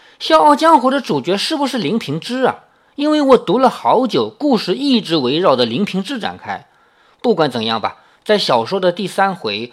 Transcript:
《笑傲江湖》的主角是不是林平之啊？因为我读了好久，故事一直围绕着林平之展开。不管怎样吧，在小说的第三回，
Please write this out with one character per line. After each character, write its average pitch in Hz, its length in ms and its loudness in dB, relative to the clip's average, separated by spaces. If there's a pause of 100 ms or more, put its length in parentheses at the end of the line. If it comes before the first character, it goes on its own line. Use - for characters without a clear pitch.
(240)
《笑 311 160 4
傲 294 140 6
江 311 260 4
湖》 247 100 0
的 277 100 0
主 147 200 -2
角 170 160 -2
是 311 200 -4
不 277 100 -2
是 247 120 -4
林 190 200 -2
平 151 220 -6
之 254 240 -4
啊？ - 160 -2 (340)
因 294 160 -2
为 302 100 2
我 269 160 6
读 190 220 0
了 262 100 4
好 190 380 0
久， 120 240 0
故 277 260 0
事 185 200 -2
一 262 240 2
直 160 160 -2
围 139 240 0
绕 156 160 4
着 123 80 2
林 120 200 -2
平 190 160 -4
之 233 200 -8
展 90 180 -8
开。 - 300 -12 (520)
不 233 140 2
管 151 160 0
怎 117 140 -4
样 113 160 -2
吧， 104 160 -6 (280)
在 214 140 2
小 120 260 0
说 190 140 -4
的 180 140 0
第 180 160 -6
三 196 260 -2
回， 110 380 -8